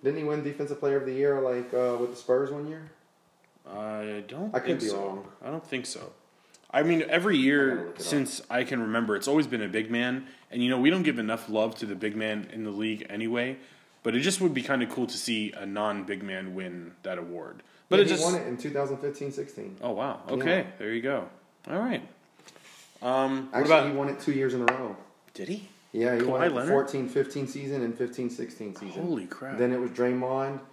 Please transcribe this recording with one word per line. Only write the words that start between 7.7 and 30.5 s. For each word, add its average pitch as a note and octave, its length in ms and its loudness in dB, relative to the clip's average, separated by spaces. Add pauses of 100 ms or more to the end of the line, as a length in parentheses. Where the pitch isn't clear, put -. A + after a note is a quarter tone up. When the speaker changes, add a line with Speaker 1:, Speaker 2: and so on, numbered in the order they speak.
Speaker 1:
look - 100 -4
it - 100 -8
up. - 60 -14
Speaker 2:
since C#3 480 0
I B2 140 2
can B2+ 160 -2
remember, A2 340 2
it's G2+ 140 -2
always D3 180 6
been A2+ 160 -2
a G2+ 60 -2
big G#2+ 220 -2
man. B2 360 0 (240)
And, B2 120 0
you B2 80 4
know, C3 100 4
we C#3+ 100 8
don't F#3 120 2
give C#3+ 160 2
enough A2 300 -2
love A2 280 2
to A#2 100 -6
the G2+ 80 -6
big G#2 220 -4
man G#2+ 360 -4
in A2 120 -6
the G#2+ 60 -4
league G#2+ 380 -4
anyway. A#2+ 500 -2 (440)
But A#2 140 0
it B2+ 40 4
just F#3 200 2
would F3 140 4
be B2+ 80 0
kinda B2 240 2
cool B2 200 -2
to - 100 -8
see A2 360 -2
a G2 140 -10
non-big G2+ 580 -2
man F#2 300 -6
win F2+ 500 -8
that F#2 140 -4
award. E2+ 440 -10 (260)
But F#3 80 6
Speaker 1:
Yeah, G3+ 40 10
Speaker 2:
it F#3 80 6
Speaker 1:
he D#3+ 80 2
Speaker 2:
just D#3 80 4
Speaker 1:
won F3+ 100 4
it D#3+ 140 -2
in B2 80 -4
two D3 140 -6
thousand C#3 260 -2
fifteen C#3+ 340 -6
sixteen. G#2 520 -10
Speaker 2:
Oh, A#2+ 100 -2
wow. A#2 340 -4
Speaker 1:
Yeah. C3+ 80 -2
Speaker 2:
Okay, E3 320 2 (120)
there G#2+ 140 -4
you A#2 100 -2
go. B2 260 -2 (420)
All E3+ 80 -2
right. A#3+ 240 -2 (1000)
Um, C3 480 0
what A2 100 0
Speaker 1:
Actually, D3+ 140 8
Speaker 2:
about C#3+ 160 6
Speaker 1:
he C#3 60 -2
won C#3 120 0
it C#3 120 -4
two D3+ 120 0
years C3+ 220 2
in B2 80 0
a - 20 0
row. A#2+ 320 0 (380)
Speaker 2:
Did G2 140 -8
he? G3+ 200 -8 (240)
Speaker 1:
Yeah, A#2 240 2
he A#2 60 2
won B2+ 180 2
Speaker 2:
Kawhi E3+ 60 6
Speaker 1:
it - 40 6
the C#3 60 0
Speaker 2:
Leonard? C3+ 160 2
Speaker 1:
fourteen C#3 360 2
fifteen C#3 380 0
season C#3 360 -4
and A#2 140 -2
fifteen A#2+ 340 -2
sixteen G2+ 440 -8
season. G2 280 -8
Speaker 2:
Holy C#3 240 -2
crap. C3 320 -10
Speaker 1:
Then B2 140 4
it B2+ 80 0
was B2 100 -2
Draymond, B2+ 720 0 (120)